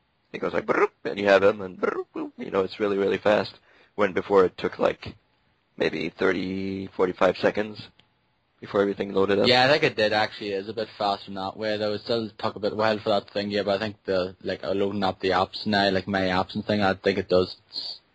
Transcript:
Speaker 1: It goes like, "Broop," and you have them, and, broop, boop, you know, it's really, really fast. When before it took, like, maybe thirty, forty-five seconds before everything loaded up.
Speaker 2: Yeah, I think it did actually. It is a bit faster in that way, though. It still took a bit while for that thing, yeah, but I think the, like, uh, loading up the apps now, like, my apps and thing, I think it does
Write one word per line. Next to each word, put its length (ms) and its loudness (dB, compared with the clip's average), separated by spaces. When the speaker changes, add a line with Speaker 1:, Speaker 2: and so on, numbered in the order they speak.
Speaker 1:
It 80 -10
goes 140 -4
like, 120 -2
"Broop," 280 0
and 160 -6
you 80 0
have 140 8
them, 200 4
and, 180 -10
broop, 360 -4
boop, 220 -8
you 140 -10
know, 100 2
it's 180 -6
really, 180 0
really 200 0
fast. 420 0
When 180 0
before 320 6
it 120 -2
took, 220 -4
like, 360 -2
maybe 340 -2
thirty, 800 -2
forty-five 500 2
seconds 520 -2
before 200 0
everything 320 -2
loaded 260 2
up. 80 4
Speaker 2:
Yeah, 180 4
I 20 4
think 160 2
it 140 0
did 160 2
actually. 380 -2
It 100 -4
is 80 -12
a 40 -10
bit 140 -6
faster 340 -4
in 40 -10
that 220 -8
way, 200 -4
though. 160 -2
It 100 -8
still 340 -2
took 180 -4
a 40 -14
bit 180 -2
while 220 2
for 100 -2
that 220 0
thing, 200 -4
yeah, 120 0
but 120 0
I 40 -2
think 260 -6
the, 380 -2
like, 200 -6
uh, 100 -4
loading 300 -2
up 160 -2
the 120 0
apps 340 0
now, 240 2
like, 180 0
my 140 0
apps 340 0
and 80 -4
thing, 180 0
I 120 2
think 240 0
it 100 -2
does 300 2